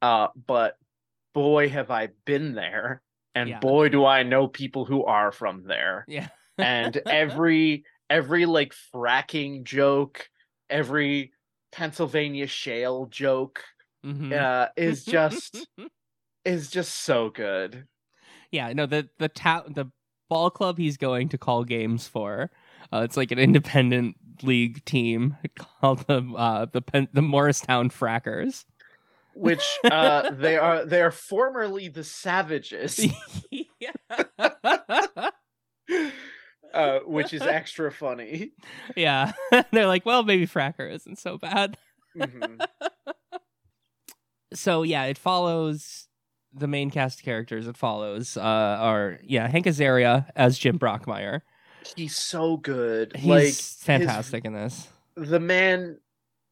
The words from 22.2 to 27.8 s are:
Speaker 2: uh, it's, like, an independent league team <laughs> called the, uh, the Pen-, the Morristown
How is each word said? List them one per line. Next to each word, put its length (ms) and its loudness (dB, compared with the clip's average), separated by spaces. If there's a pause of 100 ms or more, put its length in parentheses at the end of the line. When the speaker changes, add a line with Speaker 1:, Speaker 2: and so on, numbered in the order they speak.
Speaker 2:
uh, 120 -2
it's, 140 -4
like, 140 -2
an 60 -2
independent 800 4 (260)
league 420 2
team 540 0 (100)
<laughs> 80 -14
called 520 0
the, 160 2 (120)
uh, 300 0
the 160 -4
Pen-, 320 0
the 80 4
Morristown 720 2